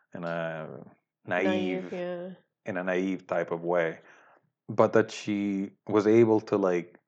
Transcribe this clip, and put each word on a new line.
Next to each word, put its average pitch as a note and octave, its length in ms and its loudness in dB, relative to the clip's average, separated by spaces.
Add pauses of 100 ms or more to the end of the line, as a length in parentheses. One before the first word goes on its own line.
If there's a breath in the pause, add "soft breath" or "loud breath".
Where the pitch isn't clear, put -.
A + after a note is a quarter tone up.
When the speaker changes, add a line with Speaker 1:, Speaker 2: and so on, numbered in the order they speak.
(140 soft breath)
Speaker 1:
In F2+ 100 -12
a D#2+ 640 -8 (400)
naive, F#3 580 -2
Speaker 2:
Naive, - 100 -12
yeah. F3+ 360 -8 (360)
Speaker 1:
in G2 120 -6
a F2+ 60 -4
naive F#2 440 -2
type F2 240 -2
of E2+ 120 -4
way. E2+ 360 0 (720 soft breath)
But A2 240 2
that A2 180 4
she G2+ 600 -4 (160)
was G#2 200 2
able A2 340 6
to, G#2+ 160 0
like, F2+ 500 0